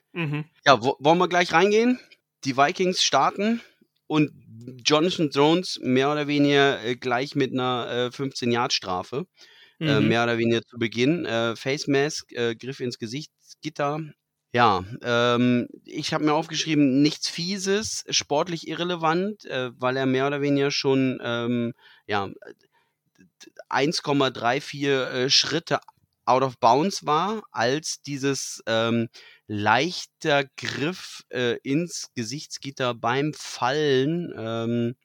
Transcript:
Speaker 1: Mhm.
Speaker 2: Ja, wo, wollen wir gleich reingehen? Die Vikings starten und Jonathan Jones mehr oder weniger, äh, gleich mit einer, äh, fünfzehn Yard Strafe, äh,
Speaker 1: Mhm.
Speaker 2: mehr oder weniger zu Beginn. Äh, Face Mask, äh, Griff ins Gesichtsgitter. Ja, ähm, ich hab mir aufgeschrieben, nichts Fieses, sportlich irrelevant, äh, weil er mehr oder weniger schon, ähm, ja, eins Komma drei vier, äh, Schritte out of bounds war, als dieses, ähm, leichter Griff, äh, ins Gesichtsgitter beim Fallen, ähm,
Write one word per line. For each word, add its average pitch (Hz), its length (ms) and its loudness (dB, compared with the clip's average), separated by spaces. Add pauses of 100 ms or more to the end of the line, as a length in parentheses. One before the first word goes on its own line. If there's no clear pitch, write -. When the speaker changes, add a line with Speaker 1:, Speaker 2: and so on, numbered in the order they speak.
(120)
Speaker 1:
Mhm. 151 340 -6 (180)
Speaker 2:
Ja, 123 180 6
wo, 127 160 0
wollen 156 200 4
wir 180 100 2
gleich 175 240 0
reingehen? 214 460 4 (460)
Die 131 120 -2
Vikings 180 460 2
starten 196 580 0 (460)
und 156 260 2 (500)
Jonathan 156 460 2
Jones 151 540 2
mehr 131 280 2
oder 151 160 -2
weniger, 143 560 4
äh, 123 140 -2
gleich 127 380 -2
mit 135 180 0
einer, 127 380 -2
äh, 120 220 -2
fünfzehn 127 380 -4
Yard 120 220 0
Strafe, 95 540 -4 (540)
äh, 147 200 2
Speaker 1:
Mhm. - 60 2
Speaker 2:
mehr 117 160 2
oder 117 160 0
weniger 117 240 0
zu - 160 -18
Beginn. 117 480 0
Äh, 113 300 -2
Face 139 320 -6
Mask, 139 440 0
äh, 117 220 -2
Griff 120 240 -12
ins 123 180 -6
Gesichtsgitter. 143 1040 -8 (540)
Ja, 104 320 4 (180)
ähm, 120 640 2 (180)
ich - 300 -8
hab 156 80 -2
mir 151 100 2
aufgeschrieben, 147 720 2
nichts - 260 0
Fieses, 196 800 -4
sportlich 165 600 -2
irrelevant, 170 760 -2
äh, 127 280 -4
weil 127 220 -2
er 135 100 0
mehr 131 220 2
oder 143 120 -2
weniger 143 300 2
schon, 135 500 0
ähm, 120 540 -2 (320)
ja, 101 240 -2 (1400)
eins 143 360 0
Komma 139 260 2
drei 120 300 -2
vier, 139 480 -2
äh, 127 200 -2
Schritte - 520 0 (440)
out 127 200 4
of 127 160 -2
bounds 147 440 2
war, 185 460 -2
als 127 500 -2
dieses, 139 640 -4
ähm, 117 420 0 (400)
leichter 139 960 0 (120)
Griff, 123 760 -8
äh, 120 340 -2
ins 165 500 -4
Gesichtsgitter 127 800 -8
beim 131 400 -2
Fallen, 147 1040 -2
ähm, 117 560 -2 (100)